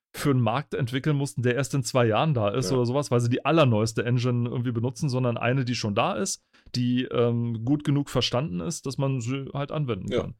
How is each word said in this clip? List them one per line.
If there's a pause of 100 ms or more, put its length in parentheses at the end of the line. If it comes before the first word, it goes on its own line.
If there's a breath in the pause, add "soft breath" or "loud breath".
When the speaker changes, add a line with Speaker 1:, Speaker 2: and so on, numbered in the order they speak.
(160)
Speaker 1:
für
einen
Markt
entwickeln
mussten,
der
erst
in
zwei
Jahren
da
ist
Speaker 2:
Ja.
Speaker 1:
oder
sowas,
weil
sie
die
allerneueste
Engine
irgendwie
benutzen,
sondern
eine,
die
schon
da
ist, (320 soft breath)
die,
ähm,
gut
genug
verstanden
ist,
dass
man
sie
halt
anwenden
Speaker 2:
Ja,
Speaker 1:
kann.